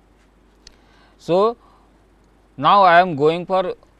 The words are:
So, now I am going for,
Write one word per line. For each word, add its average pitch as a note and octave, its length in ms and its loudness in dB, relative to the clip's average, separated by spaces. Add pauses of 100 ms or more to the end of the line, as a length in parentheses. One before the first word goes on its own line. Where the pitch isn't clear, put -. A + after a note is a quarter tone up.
(1200)
So, G#3 380 -2 (1000)
now F3 260 2
I F3 180 4
am F3+ 160 -2
going D#3+ 300 -2
for, F#3 280 -4 (260)